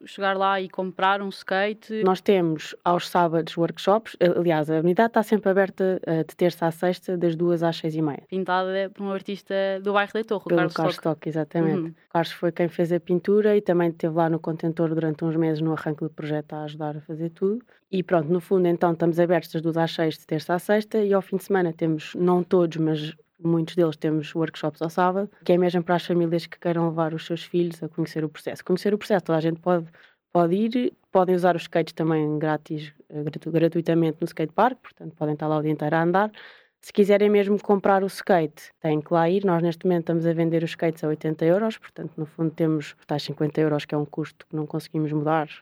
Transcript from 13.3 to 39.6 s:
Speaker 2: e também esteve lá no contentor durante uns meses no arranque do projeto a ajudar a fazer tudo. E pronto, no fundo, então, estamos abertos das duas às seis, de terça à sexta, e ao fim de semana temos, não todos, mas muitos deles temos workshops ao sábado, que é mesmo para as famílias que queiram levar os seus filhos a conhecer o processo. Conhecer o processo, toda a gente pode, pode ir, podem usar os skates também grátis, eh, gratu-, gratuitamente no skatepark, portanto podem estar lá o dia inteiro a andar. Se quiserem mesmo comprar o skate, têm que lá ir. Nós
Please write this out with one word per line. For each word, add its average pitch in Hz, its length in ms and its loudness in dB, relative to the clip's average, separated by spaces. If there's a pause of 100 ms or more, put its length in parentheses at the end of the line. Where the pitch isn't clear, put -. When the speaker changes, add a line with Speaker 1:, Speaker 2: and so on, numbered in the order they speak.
Speaker 2:
e 208 60 2
também 175 280 2
esteve 165 240 -4
lá 165 160 2
no 160 80 0
contentor 165 560 -2
durante 160 300 -2
uns 160 140 0
meses 160 240 0
no 160 100 0
arranque 151 320 -4
do 156 60 -6
projeto 151 460 -8
a 151 100 -10
ajudar 151 320 -8
a - 20 -12
fazer 165 300 -8
tudo. 196 340 -4 (260)
E 185 140 -2
pronto, 165 260 0
no 175 120 2
fundo, 185 260 2
então, 175 240 2
estamos 165 260 0
abertos 170 360 2
das 160 80 -4
duas 160 160 -2
às 165 160 0
seis, 160 240 -2
de - 100 -20
terça 160 280 -2
à 175 40 0
sexta, 214 420 0
e 202 120 2
ao 196 80 2
fim 190 160 -4
de 185 80 -6
semana 185 260 0
temos, 160 440 -2
não 180 280 2
todos, 170 360 2
mas 156 360 -2 (280)
muitos 165 320 0
deles 160 220 2
temos 156 360 -2
workshops 160 480 -4
ao 160 80 -4
sábado, 185 400 0 (140)
que - 80 2
é 175 60 6
mesmo 180 260 2
para 175 120 2
as 170 100 -2
famílias 170 400 0
que - 140 -18
queiram 170 280 0
levar 160 260 -2
os 160 120 -8
seus 165 180 -6
filhos 175 400 -2
a 151 60 -8
conhecer 160 340 -4
o 156 60 -2
processo. - 340 -10
Conhecer 190 300 0
o 208 40 0
processo, 208 280 -2
toda 160 120 0
a 156 40 0
gente 165 180 -2
pode, 175 260 0 (460)
pode 175 240 2
ir, 226 380 -2 (180)
podem 185 240 4
usar 175 200 4
os 165 80 -6
skates 165 300 -2
também 156 460 0
grátis, 151 540 -4 (160)
eh, 151 140 -8
gratu-, 156 280 -8
gratuitamente 165 680 2
no 175 40 -4
skatepark, 190 560 0
portanto - 340 -18
podem 151 180 -2
estar 156 140 -4
lá 156 100 0
o 151 40 -2
dia 151 100 0
inteiro 151 240 -2
a 165 80 4
andar. 190 280 2 (500)
Se - 120 -20
quiserem 202 360 4
mesmo 202 320 2
comprar 196 420 2
o 196 40 -2
skate, - 720 -2
têm 151 220 0
que 151 100 -6
lá 165 180 4
ir. 196 140 0
Nós 170 200 2